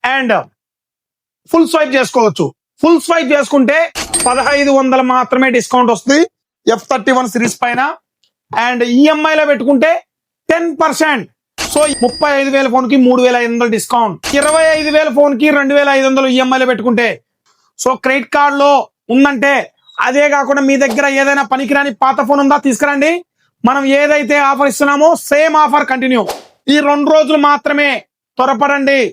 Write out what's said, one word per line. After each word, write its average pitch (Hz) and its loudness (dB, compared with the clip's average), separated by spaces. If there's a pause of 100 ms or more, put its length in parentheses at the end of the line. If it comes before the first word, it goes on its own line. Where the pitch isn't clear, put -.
(120)
And 262 -2 (1160)
ఫుల్ 330 2
స్వైప్ 302 0
చేసుకోవచ్చు. 220 -2 (360)
ఫుల్ 330 4
స్వైప్ 330 -2
చేసుకుంటే 285 0 (480)
పదహైదు 277 0
వందలు 262 0 (100)
మాత్రమే 254 0
డిస్కౌంట్ 240 0
వస్తుంది 269 0 (540)
ఎఫ్ - -10
థర్టీ 254 0
వన్ 254 -4
సిరీస్ 233 -4
పైన. 240 -4 (800)
And 247 -2 (140)
ఈఎంఐ 302 2
లో 302 0
పెట్టుకుంటే 277 0 (600)
టెన్ 339 -2 (120)
పర్సెంట్. 294 -2 (460)
So 294 0 (260)
ముప్పై 285 -2
ఐదు 277 -2
వేల 269 0
ఫోన్ 254 0
కి 277 2 (100)
మూడు 247 4
వేల 247 2
ఐదు 233 -4
వందలు 233 -2
డిస్కౌంట్, 220 -2 (220)
ఇరవై 320 2 (140)
ఐదు 302 -4
వేల 311 0 (120)
ఫోన్ 294 4
కి 294 2 (140)
రెండు 269 0
వేల 285 2 (120)
ఐదు 269 0
వందలు 269 0
ఈఎంఐ 262 0
లో 254 0
పెట్టుకుంటే. 233 0 (760)
So 254 2 (140)
క్రెడిట్ 262 -2
కార్డు 285 0
లో 285 4 (420)
ఉందంటే, 277 2 (520)
అదే 262 0 (120)
కాకుండా 277 0
మీ 277 2
దగ్గర 277 0 (140)
ఏదైనా 277 0
పనికిరాని 277 -2 (120)
పాత 269 0 (100)
ఫోన్ 277 2
ఉందా, 277 2
తీసుకురండి. 285 0 (580)
మనం 277 0 (160)
ఏదైతే 294 0 (140)
ఆఫర్ 277 0
ఇస్తున్నామో 285 2 (220)
సేమ్ 302 2
ఆఫర్ 285 0
కంటిన్యూ. 254 0 (520)
ఈ - 2 (120)
రెండు 294 0
రోజులు 302 2 (100)
మాత్రమే, 285 0 (480)
త్వరపడండి. 269 0 (140)